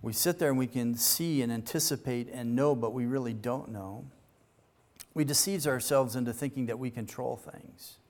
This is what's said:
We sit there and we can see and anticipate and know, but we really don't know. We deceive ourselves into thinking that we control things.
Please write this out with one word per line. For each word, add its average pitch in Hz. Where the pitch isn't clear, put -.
We 113
sit 175
there 160
and 131
we 127
can 120
see 151
and 117
anticipate 120
and 120
know, 143
but 117
we 123
really 123
don't 120
know. 104
We 156
deceive 151
ourselves 131
into 120
thinking 131
that 113
we 127
control 123
things. -